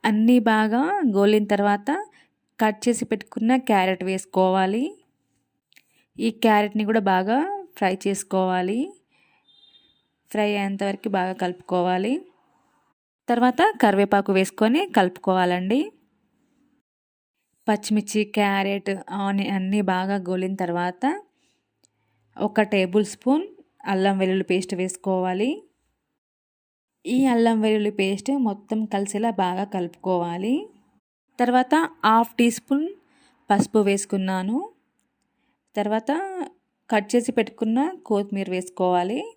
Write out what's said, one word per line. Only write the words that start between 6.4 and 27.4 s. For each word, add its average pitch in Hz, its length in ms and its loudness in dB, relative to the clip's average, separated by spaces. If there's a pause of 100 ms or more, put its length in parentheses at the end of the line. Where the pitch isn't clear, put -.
క్యారెట్ని 208 440 2
కూడా 220 200 2
బాగా 190 280 2 (400)
ఫ్రై 190 140 0 (140)
చేసుకోవాలి. 185 760 -2 (1500)
ఫ్రై 208 160 0
అయ్యేంత 196 420 -4
వరకు 196 200 -6 (100)
బాగా 185 240 -4
కలుపుకోవాలి. 180 680 -2 (1160)
తర్వాత 247 320 2 (220)
కరివేపాకు 202 560 4
వేసుకొని 220 440 0 (160)
కలుపుకోవాలండి. 185 840 0 (1900)
పచ్చిమిర్చి, 208 540 0 (160)
క్యారెట్, 196 560 0 (320)
ఆనియన్ 196 340 -2
అన్నీ 190 220 0 (140)
బాగా 190 220 -2 (120)
గోలిన 185 260 -4 (100)
తర్వాత 175 400 -4 (1400)
ఒక 214 120 0 (140)
టేబుల్ 190 300 2 (100)
స్పూన్ 302 300 0 (480)
అల్లం 190 280 2
వెల్లుల్లి 190 320 0
పేస్ట్ 185 280 -2
వేసుకోవాలి. 185 680 -2 (1500)
ఈ 240 100 -2 (180)
అల్లం 233 300 4